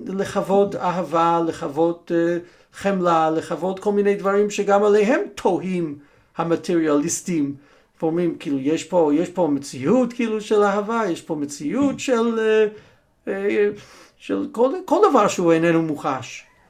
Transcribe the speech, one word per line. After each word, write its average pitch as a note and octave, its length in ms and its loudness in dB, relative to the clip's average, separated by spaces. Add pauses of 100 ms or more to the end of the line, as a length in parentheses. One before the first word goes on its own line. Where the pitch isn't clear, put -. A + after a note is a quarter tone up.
לחוות G3 720 0
אהבה, E3+ 720 0
לחוות, E3 680 -2
אה, E3+ 220 2 (360)
חמלה, F3 560 2
לחוות D#3+ 500 -4
כל G#3 120 -2
מיני G3+ 240 2
דברים G3 340 0
שגם G3+ 340 2
עליהם G#3+ 380 4 (140)
תוהים E3+ 640 -2 (400)
המטריאליסטים, D#3+ 1160 0 (460)
ואומרים, E3 380 0
כאילו, C#3 200 -4
"יש D3 240 -2
פה, E3 320 2
יש E3+ 140 0
פה F3 180 0
מציאות, D3 680 0
כאילו, A3 280 -2
של G#3 220 2
אהבה, G#3 460 0
יש E3 120 -6
פה E3+ 140 -8
מציאות D#3 640 -4
של, A#3 400 0
אה, A3 280 2 (600)
אה, G3+ 420 0 (480)
של G3 340 -4
כל, B3 200 2 (140)
כל E4 240 2
דבר A3+ 180 4
שהוא F3 260 2
איננו E3 280 4
מוחש." C#3+ 640 -6 (240)